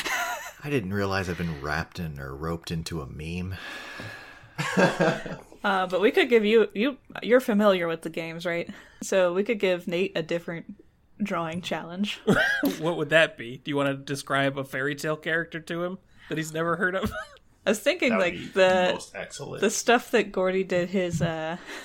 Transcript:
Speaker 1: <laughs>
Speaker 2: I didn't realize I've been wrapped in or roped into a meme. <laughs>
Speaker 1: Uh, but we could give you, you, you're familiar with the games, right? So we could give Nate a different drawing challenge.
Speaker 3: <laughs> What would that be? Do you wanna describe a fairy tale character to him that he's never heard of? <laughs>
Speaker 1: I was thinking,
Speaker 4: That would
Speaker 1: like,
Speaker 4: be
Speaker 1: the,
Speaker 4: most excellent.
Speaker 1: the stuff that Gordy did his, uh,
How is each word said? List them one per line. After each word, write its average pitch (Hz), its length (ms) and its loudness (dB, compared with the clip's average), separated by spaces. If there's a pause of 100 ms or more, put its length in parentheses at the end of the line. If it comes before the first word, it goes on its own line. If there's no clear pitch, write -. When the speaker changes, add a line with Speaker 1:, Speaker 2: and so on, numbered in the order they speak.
(240)
Speaker 1:
<laughs> - 400 -8
Speaker 2:
I 147 60 -6
didn't 104 240 0
realize 98 360 0
I've 85 80 -4
been 82 240 -2
wrapped 76 380 -4
in 76 200 -6
or 67 140 -10
roped 82 380 -6
into 80 280 -4
a 67 60 -8
meme. 85 520 -6
<laughs> - 1800 -2 (260)
Speaker 1:
Uh, 190 220 2
but 175 140 -2
we 220 100 6
could 311 180 2
give 226 160 6
you, 214 300 6
you, 254 220 0 (260)
you're 240 160 6
familiar 202 480 4
with 165 160 -4
the 165 80 -6
games, 165 340 -8
right? 170 240 -2 (320)
So 185 320 4
we 190 120 2
could 208 160 0
give 180 260 2
Nate 180 300 0
a 165 60 0
different 170 520 -6 (480)
drawing 170 400 -2
challenge. 175 640 -4
Speaker 3:
<laughs> - 540 2
What 165 160 0
would 151 140 -2
that 156 280 6
be? 120 200 -10
Do - 120 -10
you 143 60 -2
wanna 139 180 2
describe 139 640 0
a 135 60 -4
fairy 143 320 -4
tale 156 200 -2
character 165 440 -4
to 170 240 -4
him 185 140 -6 (300)
that 156 100 -4
he's 156 140 -6
never 165 220 0
heard 180 220 0
of? 214 160 -2 (260)
<laughs> - 280 -12
Speaker 1:
I 196 40 4
was - 80 2
thinking, 320 320 0
Speaker 4:
That 208 80 2
would 190 60 4
Speaker 1:
like, 175 100 2
Speaker 4:
be - 140 -8
Speaker 1:
the, 185 460 6
Speaker 4:
most - 200 -10
excellent. - 460 -10
Speaker 1:
the 190 100 4
stuff - 400 2
that 247 220 2
Gordy 185 320 2
did 180 260 0
his, 175 320 0
uh, 160 360 -2 (260)